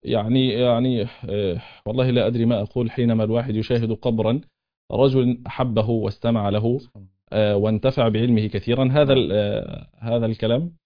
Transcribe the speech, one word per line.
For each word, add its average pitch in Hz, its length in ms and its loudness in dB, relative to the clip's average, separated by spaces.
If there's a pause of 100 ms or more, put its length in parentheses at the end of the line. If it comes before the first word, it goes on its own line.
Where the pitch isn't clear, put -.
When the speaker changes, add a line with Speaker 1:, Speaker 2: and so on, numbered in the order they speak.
Speaker 1:
يعني، 120 440 0
يعني، 120 580 0 (220)
آه، 95 320 -2 (260)
والله 127 240 0
لا 120 160 2
أدري 117 180 0
ما 117 180 2
أقول 113 280 -4
حينما 117 340 0
الواحد 117 320 -2
يشاهد 117 360 -2
قبراً 113 480 -2 (520)
رجل 127 540 2
أحبه 113 440 -2
واستمع 110 580 -2
له، 113 300 0
Speaker 2:
سبحان - 240 -18
الله. 95 60 -20 (240)
Speaker 1:
آه، 104 240 2
وانتفع 110 520 2
بعلمه 110 380 2
كثيراً. 120 460 -2
هذا 143 220 4
Speaker 2:
نعم. - 100 2
Speaker 1:
ال-، 78 80 -4
آه، 101 540 -2 (120)
هذا 117 280 -2
الكلام 117 460 -2 (140)